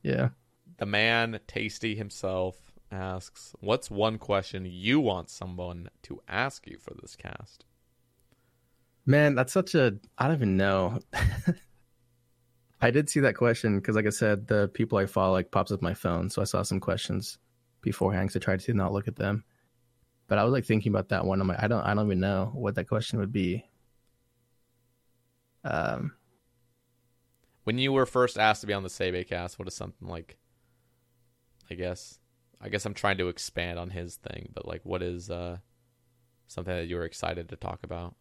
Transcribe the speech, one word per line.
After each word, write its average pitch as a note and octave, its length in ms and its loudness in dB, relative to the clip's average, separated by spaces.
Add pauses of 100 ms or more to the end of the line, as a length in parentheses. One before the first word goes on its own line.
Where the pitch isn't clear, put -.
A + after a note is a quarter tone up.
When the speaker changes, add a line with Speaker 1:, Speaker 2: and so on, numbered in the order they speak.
Speaker 1:
But, - 0 -
yeah. C3 260 2 (480)
Speaker 2:
The - 80 -6
man, A2+ 600 0
Tasty A2 500 -4
himself, F#2+ 760 -4 (180)
asks, F#2+ 680 -10
"What's A2+ 320 -2
one A2 260 0
question G2 480 -4
you F#2+ 360 0
want F#2+ 280 -2
someone F2+ 600 -10 (140)
to - 240 -14
ask B2 400 -4
you - 100 -16
for - 160 -18
this - 240 -18
cast?" - 480 -16 (1400)
Speaker 1:
Man, C#3+ 300 6
that's B2+ 180 0
such F3+ 220 2
a, A#2+ 220 4 (200)
I C3 100 2
don't D#3+ 80 2
even G2+ 220 4
know. F#2+ 420 2 (140)
<laughs> - 60 -4 (1600)
I A#2+ 100 6
did D3 180 2
see D3+ 120 0
that B2+ 140 4
question A2+ 460 4
'cause, G#2+ 140 0
like G#2 100 4
I G#2+ 40 4
said, G#2 380 2
the G2+ 220 4
people A2+ 280 0
I G2 80 4
follow, F#2+ 280 2
like, F#2 180 0
pops F#2+ 200 2
up F#2+ 100 -2
my E2+ 120 0
phone, F2 360 -2
so G#2+ 120 -2
I G2+ 40 2
saw F#2 180 0
some F#2+ 160 -2
questions - 580 -4 (440)
beforehand F#2+ 480 0
'cause - 80 -4
I - 20 0
tried F#2+ 220 0
to A#2+ 120 -2
not G2 200 0
look G2+ 140 -2
at - 100 -8
them. G#2 260 -2 (840)
But G2+ 120 4
I G2+ 60 4
was, B2+ 80 4
like, C3 120 0
thinking G#2+ 260 4
about G2 180 0
that F2+ 160 0
one. F#2+ 160 2
I'm F#2+ 60 2
like, F2+ 160 0
"I G#2 40 2
don't, A2+ 160 2
I G2+ 120 2
don't G#2+ 120 2
even F#2+ 140 2
know G2 340 2
what G#2 200 -2
that - 140 -2
question A2 300 0
would G2+ 140 -2
be." F#2 360 -2 (1900)
Um, - 520 -2 (1500)
Speaker 2:
When A2 120 0
you C3+ 160 2
were C3 120 6
first B2 320 4
asked G#2+ 240 6
to G#2 60 -8
be G#2 60 0
on G2 100 -2
the F2+ 60 -6
Sebe F#2 340 -2
cast, F2+ 360 -8
what F#2 80 -8
is - 80 -10
something, F#2+ 320 -12
like, E2+ 300 -12 (1300)
I F2 60 -8
guess, F2+ 440 -8 (420)
I G#2 80 -12
guess G2+ 160 -2
I'm G#2 80 -4
trying G2 240 0
to F2+ 100 0
expand F2 520 -6
on F2 120 -8
his F2 260 -8
thing, - 360 -12
but, - 140 -12
like, E2 180 -10
what F2+ 180 -4
is, F2+ 260 -6
uh, F2 300 -6 (880)
something F2+ 280 -6
that E2+ 120 -4
you F2 100 -4
were E2+ 80 -4
excited E2+ 440 -6
to - 80 -12
talk F2+ 260 -8
about? F2 380 -10